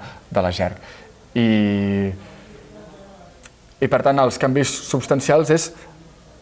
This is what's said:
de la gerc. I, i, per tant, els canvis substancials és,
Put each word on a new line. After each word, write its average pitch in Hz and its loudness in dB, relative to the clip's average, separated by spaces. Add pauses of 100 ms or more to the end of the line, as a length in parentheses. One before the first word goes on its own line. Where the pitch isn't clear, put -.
(300)
de 101 0
la 90 0
gerc. 90 -4 (560)
I, 101 2 (1700)
i, 135 0
per 135 2
tant, 139 4
els 127 2
canvis 135 0 (120)
substancials 147 0
és, 160 2 (720)